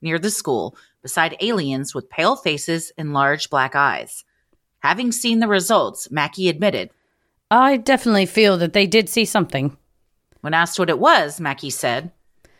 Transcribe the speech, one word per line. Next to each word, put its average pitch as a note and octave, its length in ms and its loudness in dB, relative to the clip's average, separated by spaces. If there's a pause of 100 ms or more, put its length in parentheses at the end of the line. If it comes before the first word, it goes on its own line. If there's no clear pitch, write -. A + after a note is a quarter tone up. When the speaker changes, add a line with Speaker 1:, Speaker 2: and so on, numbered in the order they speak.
Speaker 1:
near E3 180 -2
the F#3+ 120 -2
school B2 460 -4 (260)
beside D#3+ 380 -2
aliens C#3+ 540 -4
with C3 160 -10
pale G3+ 260 0
faces E3 640 -4
and D#3 140 -6
large C#3+ 380 0
black C3+ 240 0
eyes. B2 500 -2 (560)
Having A3 320 0
seen A3+ 280 0
the A3+ 80 0
results, F#3 640 0
Mackey D3+ 380 -2
admitted, D#3 420 -2 (600)
Speaker 2:
"I C4 260 6
definitely A3+ 500 2
feel G3+ 320 4
that E3+ 140 -2
they G3+ 140 4
did G3 220 2
see A3+ 160 0
something." C#3+ 520 -2 (640)
Speaker 1:
When D3+ 140 -4
asked E3+ 240 0
what E3+ 120 2
it C#3+ 80 0
was, F#3 420 2
Mackey C#3+ 300 -6
said, C3+ 420 -4 (480)